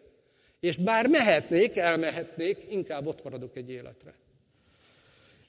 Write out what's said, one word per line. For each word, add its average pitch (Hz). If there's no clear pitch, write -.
És 170
bár 220
mehetnék, 214
elmehetnék, 165
inkább 156
ott 151
maradok 127
egy 123
életre. 127